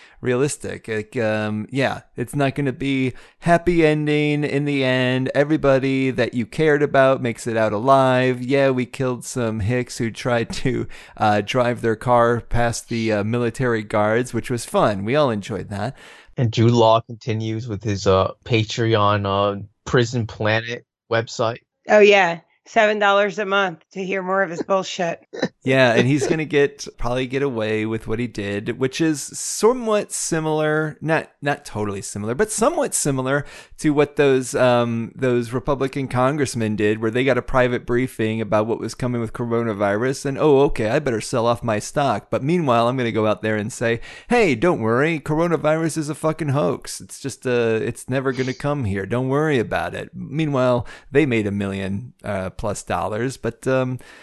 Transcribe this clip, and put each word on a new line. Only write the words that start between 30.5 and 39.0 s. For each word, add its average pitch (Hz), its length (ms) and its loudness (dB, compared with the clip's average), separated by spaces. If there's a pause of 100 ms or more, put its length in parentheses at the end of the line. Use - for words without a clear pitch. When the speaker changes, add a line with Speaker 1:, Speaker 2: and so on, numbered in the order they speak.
Speaker 1:
not, 151 320 -2 (100)
not 143 220 -4
totally 101 380 -6
similar, 107 340 -6
but 156 160 -2
somewhat 285 420 -2
similar 135 520 -2 (320)
to 151 160 0
what 143 240 2
those, 131 380 4
um, 120 600 2
those 120 380 0
Republican 131 560 -2
congressmen 127 680 0
did, 107 260 2
where 113 80 0
they 123 140 0
got 127 140 2
a 120 40 -2
private 127 440 0
briefing 113 560 0
about 107 260 0
what 113 140 -2
was 113 120 -6
coming 123 280 -4